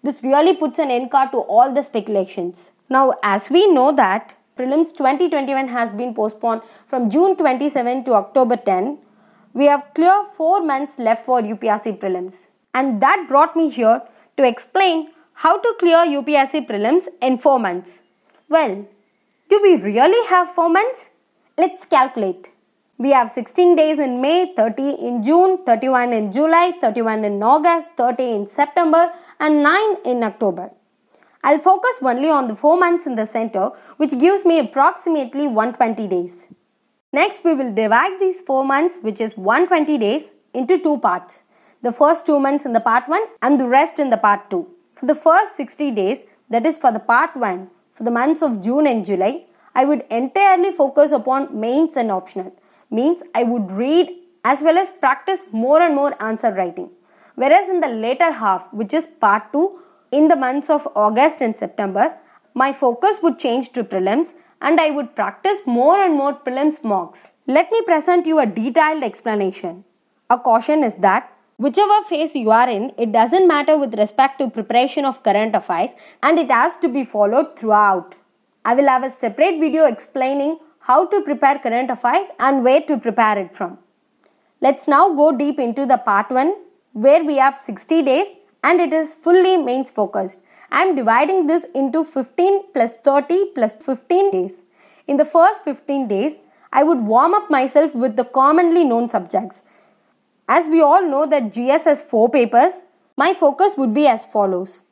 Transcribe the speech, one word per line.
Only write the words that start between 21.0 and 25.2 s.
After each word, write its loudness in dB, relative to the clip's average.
Let's -2
calculate. -2
We -2
have 2
sixteen 2
days 2
in -4
May, 0
thirty -2
in -6